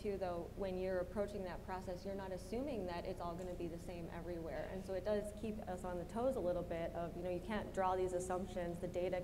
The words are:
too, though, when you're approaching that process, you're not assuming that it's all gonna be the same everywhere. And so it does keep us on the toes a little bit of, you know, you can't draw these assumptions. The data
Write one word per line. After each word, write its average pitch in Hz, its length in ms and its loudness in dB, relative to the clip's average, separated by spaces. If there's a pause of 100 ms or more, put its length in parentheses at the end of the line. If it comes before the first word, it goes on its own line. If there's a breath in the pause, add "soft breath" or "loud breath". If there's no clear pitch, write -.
too, 202 200 2
though, 175 260 2 (100)
when 185 220 0
you're 185 220 4
approaching 202 420 0
that 175 240 -4
process, 190 400 -2
you're 196 80 0
not 190 160 -2
assuming 214 560 0
that 175 180 -2
it's 185 160 -2
all 175 140 -2
gonna 180 240 -4
be 175 80 0
the 170 180 -6
same 170 220 -4 (100)
everywhere. 165 560 -2
And 185 140 -2
so 185 60 -2
it 180 120 0
does 208 200 4 (180)
keep 214 160 0 (100)
us 180 160 -2
on 180 140 0
the 170 60 -2
toes 247 320 2
a 220 40 2
little 175 220 4
bit 165 320 -2
of, 170 220 -2
you 175 80 -2
know, 180 60 0
you 180 140 0
can't 208 300 -2
draw 185 220 6
these 185 160 4
assumptions. 180 680 0
The 185 60 0
data 180 380 2